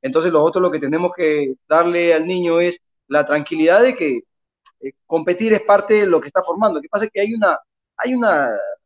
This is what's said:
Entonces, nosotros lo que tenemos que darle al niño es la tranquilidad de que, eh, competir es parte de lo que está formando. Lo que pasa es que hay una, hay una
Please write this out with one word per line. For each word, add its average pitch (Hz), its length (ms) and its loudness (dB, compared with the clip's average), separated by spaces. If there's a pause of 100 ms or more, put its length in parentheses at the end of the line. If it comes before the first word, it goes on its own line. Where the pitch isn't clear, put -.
Entonces, 160 320 -2
nosotros 165 280 2
lo 180 100 0
que 156 80 -6
tenemos 160 360 -4
que 147 400 -2 (140)
darle 170 440 2
al 160 140 0
niño 175 320 0
es 175 220 -2 (260)
la 147 180 0
tranquilidad 160 560 2
de 254 140 2
que, 135 260 -4 (600)
eh, 135 100 -12 (160)
competir 180 460 0
es 208 80 0
parte 202 340 2
de 208 100 4
lo 175 160 2
que - 60 -14
está 185 160 -2
formando. 185 340 -2
Lo 147 60 -8
que - 60 -20
pasa 208 160 -4
es 214 60 -8
que - 100 -8
hay 214 120 -2
una, 202 240 0 (400)
hay 254 160 -4
una 190 360 0 (360)